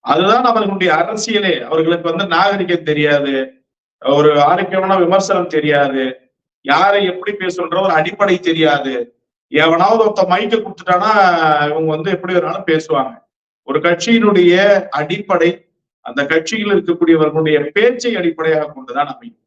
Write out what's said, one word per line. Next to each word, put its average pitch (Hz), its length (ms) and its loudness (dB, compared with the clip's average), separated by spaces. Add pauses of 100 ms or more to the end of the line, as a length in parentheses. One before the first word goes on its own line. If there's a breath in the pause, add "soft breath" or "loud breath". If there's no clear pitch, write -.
அதுதான் 196 460 2
அவர்களுடைய 196 420 0
அரசியலே. 208 580 -2 (120)
அவர்களுக்கு 160 460 -2
வந்து 175 180 -4
நாகரிகம் 175 640 -2
தெரியாது, 147 440 0 (680)
ஒரு 143 280 2 (120)
ஆரோக்கியமான 190 560 0
விமர்சனம் 180 580 0
தெரியாது, 143 480 0 (640)
யாரை 190 400 2
எப்படி 185 280 -6
பேசணுன்ற 180 480 -6
ஒரு 185 180 0
அடிப்படை 190 400 0
தெரியாது. 147 540 0 (580)
எவனாவது 175 520 2
ஒருத்த 202 280 0
மைக்க 226 260 0
கொடுத்துட்டானா 190 540 -2 (580)
இவங்க 160 260 -2
வந்து 165 160 -6
எப்படி 175 220 -4
வேணாலும் 160 380 -2
பேசுவாங்க. 143 420 -2 (540)
ஒரு 139 120 -2
கட்சியினுடைய 180 760 4 (360)
அடிப்படை 175 640 -2 (540)
அந்த 135 200 -6
கட்சியில் 202 480 -2
இருக்கக்கூடியவர்களுடைய 160 840 2 (200)
பேச்சை 247 380 0
அடிப்படையாக 160 600 -2
கொண்டுதான் 131 380 -6
அமையும். - 340 -20